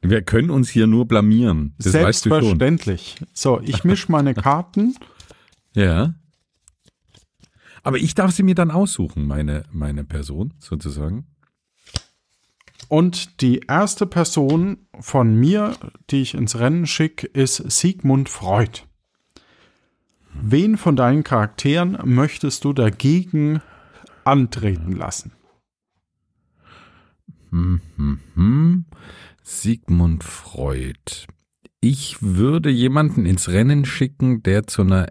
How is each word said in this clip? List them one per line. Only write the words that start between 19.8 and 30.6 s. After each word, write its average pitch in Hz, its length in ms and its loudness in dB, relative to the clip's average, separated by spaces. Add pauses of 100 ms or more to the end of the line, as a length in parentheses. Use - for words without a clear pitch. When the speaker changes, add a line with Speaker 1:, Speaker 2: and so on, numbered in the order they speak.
Speaker 2:
Wen 143 420 2
von 156 200 2
deinen 131 260 4
Charakteren 143 800 0
möchtest 135 600 0
du 143 80 0
dagegen 151 880 0 (640)
antreten 107 680 0
lassen? - 400 -10 (2250)
Speaker 1:
Hm, 87 300 0 (160)
hm, 71 220 -2 (160)
hm. 156 500 2 (600)
Sigmund 85 800 -2
Freud. - 1040 -10 (520)